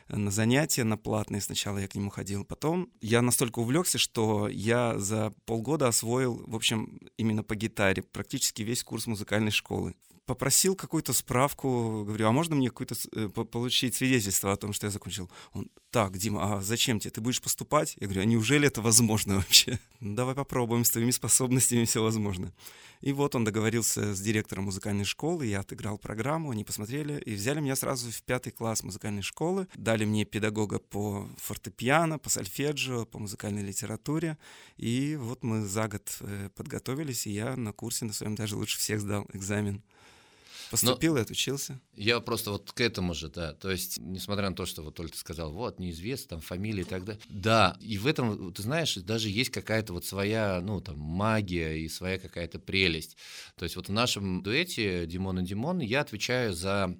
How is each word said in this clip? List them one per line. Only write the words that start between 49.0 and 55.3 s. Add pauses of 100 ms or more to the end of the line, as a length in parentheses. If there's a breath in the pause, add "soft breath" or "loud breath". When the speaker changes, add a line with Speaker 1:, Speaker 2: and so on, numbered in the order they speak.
Speaker 2:
есть
какая-то
вот
своя,
ну,
там,
магия
и
своя
какая-то
прелесть. (400 loud breath)
То
есть
вот
в
нашем
дуэте
"Димон